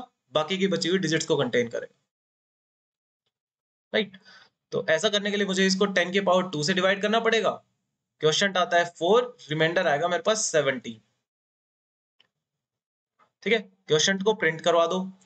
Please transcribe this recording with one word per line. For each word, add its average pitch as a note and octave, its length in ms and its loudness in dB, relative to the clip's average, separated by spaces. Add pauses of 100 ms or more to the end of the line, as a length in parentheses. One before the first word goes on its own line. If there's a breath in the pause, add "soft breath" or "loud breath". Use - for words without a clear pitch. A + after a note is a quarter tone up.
(340)
बाकी D#3 240 -2
की F#3+ 100 2
बची D#3+ 200 -2
हुई F#3+ 120 0
डिजिट्स D#3+ 260 -2
को D#3 120 0
कंटेन A#2+ 300 -2
करेगा। - 260 -10 (2000)
राइट, G#3+ 260 -4 (540 loud breath)
तो - 180 -4
ऐसा D#3 180 0
करने G3+ 220 -2
के G3+ 60 -2
लिए G3+ 100 0
मुझे F#3+ 200 0
इसको F#3+ 220 2
टेन F3+ 240 -2
की G3 100 0
पावर F#3 280 2
टू D3+ 120 -4
से F3 120 0
डिवाइड F#3+ 280 0
करना G#3 180 0
पड़ेगा, A3 300 2 (680)
क्वोशिएंट F#3 380 0
आता F3 180 2
है E3+ 100 4
फ़ोर, G#3+ 500 0 (140)
रिमाइंडर E3 360 2
आएगा D3+ 220 2
मेरे F3 140 -2
पास G#3+ 240 0
सेवनटीन। C3 540 -2 (2500)
ठीक G3 100 0
है, A3+ 60 4 (300)
क्वोशिएंट F#3+ 360 0
को A3 100 4
प्रिंट D#3+ 260 -2
करवा E3+ 260 2
दो, F#3 120 -4 (280)